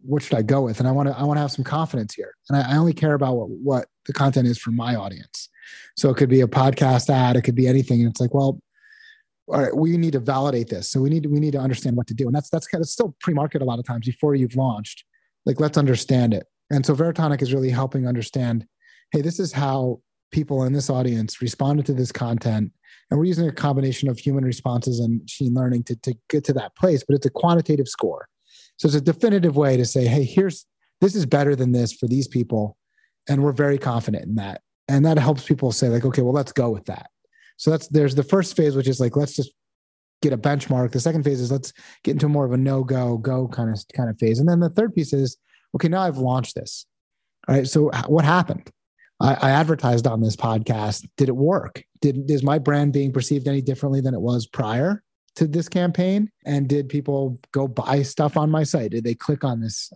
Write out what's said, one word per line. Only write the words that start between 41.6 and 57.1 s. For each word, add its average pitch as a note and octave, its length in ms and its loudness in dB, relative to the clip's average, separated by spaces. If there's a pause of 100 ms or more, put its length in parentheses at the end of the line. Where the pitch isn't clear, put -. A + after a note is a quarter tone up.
get - 100 0
into D3 160 2
more D3 160 2
of B2 80 -2
a B2+ 40 2
no-go, C3 640 0
go B2+ 280 -2
kind A#2 240 -4
of, G#2+ 140 -6 (100)
kind A#2+ 160 -2
of A2 80 -8
phase." A2+ 220 2
And D#3+ 80 4
then F3 120 4
the E3+ 100 2
third G#3 240 -2
piece D3+ 180 -2
is, C3+ 240 0 (380)
"Okay, E3 140 0
now F#3 120 0
I've D#3+ 180 -2
launched C3 380 -2
this." - 300 -12 (600)
All - 80 2
right. C3+ 140 2
So D3+ 260 2
h-, - 120 -4
what D3+ 180 4
happened? F3 460 0 (500)
I, C3+ 140 4
I C3+ 160 2
advertised C3+ 560 2
on A2+ 140 0
this A2 140 2
podcast. A2 720 -2 (100)
Did C3+ 120 2
it B2 80 0
work? D#3+ 480 -2 (160)
Did, C#3 280 0
is C#3+ 140 2
my C#3+ 160 2
brand D3 340 2
being C#3 200 0
perceived C3+ 340 -2
any C#3 160 0
differently C3+ 380 -2
than B2+ 140 -2
it F2+ 60 -4
was A#2+ 280 -2
prior C3+ 560 -4 (320)
to E3 100 0
this E3 220 -2
campaign? F#3 600 0 (160)
And C#3+ 240 -2
did C#3+ 200 0
people C3+ 500 -4 (140)